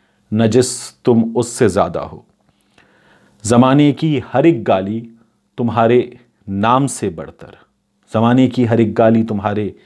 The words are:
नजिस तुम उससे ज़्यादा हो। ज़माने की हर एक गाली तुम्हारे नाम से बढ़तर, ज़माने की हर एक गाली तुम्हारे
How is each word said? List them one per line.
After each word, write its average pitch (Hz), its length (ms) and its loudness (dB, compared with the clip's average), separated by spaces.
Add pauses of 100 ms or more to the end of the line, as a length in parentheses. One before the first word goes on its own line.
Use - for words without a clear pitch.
(320)
नजिस 113 380 2 (340)
तुम 117 180 4 (140)
उससे 117 320 -2
ज़्यादा 87 320 -2
हो। - 240 -16 (1200)
ज़माने 131 480 4
की 151 340 -2
हर 139 200 0
एक 143 180 2
गाली 104 360 -2 (580)
तुम्हारे 117 600 0 (300)
नाम 113 380 0
से 120 240 -8
बढ़तर, - 460 -16 (560)
ज़माने 120 360 2
की 127 160 -2
हर 113 160 2
एक 104 140 0
गाली 113 300 4
तुम्हारे 104 500 -6 (120)